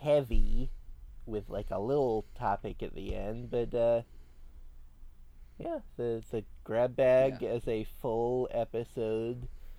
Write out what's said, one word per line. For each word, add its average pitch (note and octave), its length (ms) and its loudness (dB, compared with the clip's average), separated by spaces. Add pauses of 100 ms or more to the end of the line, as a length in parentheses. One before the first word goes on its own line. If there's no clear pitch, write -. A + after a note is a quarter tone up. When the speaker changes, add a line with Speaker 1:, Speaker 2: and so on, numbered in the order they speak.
Speaker 1:
heavy B2+ 680 6 (600)
with, G#2+ 200 -4
like, G2+ 220 -4
a F#2+ 100 -2
little A#2+ 460 2 (100)
topic G2+ 460 -2
at - 140 -6
the G2 180 -6
end, A2+ 380 -6
but, A#2+ 200 0
uh, A#2 300 4 (1600)
yeah, D#4+ 200 -4 (180)
the, A#2 340 -2
the A2 120 -2 (200)
grab B2 320 2
bag C3 440 6
Speaker 2:
Yeah. A#2+ 100 -4
Speaker 1:
as A#2+ 180 -2
a A2 180 0 (160)
full A#2+ 480 2
episode, A#2 1000 -2 (320)